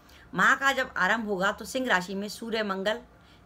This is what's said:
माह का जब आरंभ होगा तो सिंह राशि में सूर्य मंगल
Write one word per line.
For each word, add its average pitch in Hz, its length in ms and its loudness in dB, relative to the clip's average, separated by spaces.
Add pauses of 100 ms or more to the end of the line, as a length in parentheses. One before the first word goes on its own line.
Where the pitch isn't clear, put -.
(340)
माह 208 220 4
का 269 180 2
जब 254 240 -4
आरंभ 208 300 2
होगा 202 240 0
तो 214 140 -6
सिंह 254 240 -2
राशि 185 260 0
में 202 140 -4
सूर्य 226 360 -4
मंगल 196 360 -2 (440)